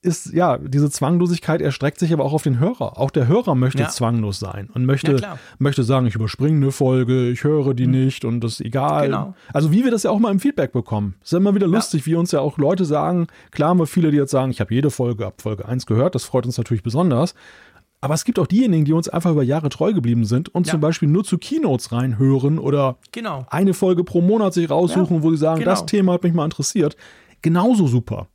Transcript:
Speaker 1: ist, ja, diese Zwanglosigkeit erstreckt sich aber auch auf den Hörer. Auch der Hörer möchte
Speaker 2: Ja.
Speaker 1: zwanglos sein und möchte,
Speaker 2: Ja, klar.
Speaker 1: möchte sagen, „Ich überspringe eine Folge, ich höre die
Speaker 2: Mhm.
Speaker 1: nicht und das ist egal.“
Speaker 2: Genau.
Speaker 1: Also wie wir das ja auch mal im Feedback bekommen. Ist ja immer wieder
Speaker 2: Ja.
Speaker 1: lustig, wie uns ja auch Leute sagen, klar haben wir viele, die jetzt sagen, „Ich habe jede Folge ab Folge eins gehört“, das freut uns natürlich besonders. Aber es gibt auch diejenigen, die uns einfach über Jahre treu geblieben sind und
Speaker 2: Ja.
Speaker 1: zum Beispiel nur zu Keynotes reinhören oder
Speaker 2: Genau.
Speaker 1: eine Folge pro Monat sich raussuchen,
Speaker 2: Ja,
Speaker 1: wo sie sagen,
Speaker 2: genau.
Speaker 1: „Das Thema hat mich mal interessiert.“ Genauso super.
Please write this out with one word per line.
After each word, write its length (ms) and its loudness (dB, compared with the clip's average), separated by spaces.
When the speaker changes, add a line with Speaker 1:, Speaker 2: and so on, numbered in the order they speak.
Speaker 1:
ist, 320 -4
ja, 260 2
diese 320 0
Zwanglosigkeit 680 0
erstreckt 380 -2
sich 140 0
aber 120 0
auch 80 -2
auf 120 -2
den 160 0
Hörer. 380 -4
Auch 120 0
der 160 0
Hörer 300 2
möchte 260 0
Speaker 2:
Ja. 60 0
Speaker 1:
zwanglos 500 -2
sein 340 -10
und 140 -2
möchte, 260 0
Speaker 2:
Ja, 60 4
klar. 200 -6
Speaker 1:
möchte 240 0
sagen, 240 2
„Ich 80 0
überspringe 420 0
eine 140 2
Folge, 600 2
ich 120 -4
höre 320 2
die 120 0
Speaker 2:
Mhm. 60 2
Speaker 1:
nicht 200 -2
und 180 -2
das 100 -4
ist 80 -12
egal.“ 460 -2
Speaker 2:
Genau. 280 -4
Speaker 1:
Also 200 2
wie 100 4
wir 80 2
das 140 -2
ja 80 2
auch 80 2
mal 100 2
im 80 0
Feedback 340 0
bekommen. 520 -4
Ist 80 -6
ja 60 0
immer 160 4
wieder 120 2
Speaker 2:
Ja. 60 2
Speaker 1:
lustig, 340 0
wie 80 0
uns 160 0
ja 80 0
auch 200 -4
Leute 260 2
sagen, 420 0
klar 200 0
haben 100 4
wir 80 0
viele, 240 2
die 60 2
jetzt 120 0
sagen, 220 0
„Ich 80 -8
habe 120 -4
jede 200 2
Folge 340 -4
ab 160 -12
Folge 240 -8
eins 180 -6
gehört“, 300 0
das 100 -2
freut 220 -2
uns 120 -6
natürlich 260 -4
besonders. 500 0
Aber 140 -4
es 100 -4
gibt 140 -2
auch 80 2
diejenigen, 380 2
die 80 2
uns 160 0
einfach 240 0
über 100 2
Jahre 280 0
treu 220 -2
geblieben 320 0
sind 300 -2
und 140 0
Speaker 2:
Ja. 60 -2
Speaker 1:
zum 60 0
Beispiel 280 0
nur 160 2
zu 140 -2
Keynotes 520 -2
reinhören 720 0
oder 380 0
Speaker 2:
Genau. 400 -8
Speaker 1:
eine 240 2
Folge 300 2
pro 160 0
Monat 340 2
sich 160 0
raussuchen, 460 2
Speaker 2:
Ja, 80 0
Speaker 1:
wo 80 4
sie 60 2
sagen, 200 2
Speaker 2:
genau. 140 0
Speaker 1:
„Das 140 -2
Thema 260 2
hat 100 0
mich 120 2
mal 100 0
interessiert.“ 520 -2
Genauso 460 2
super. 460 -2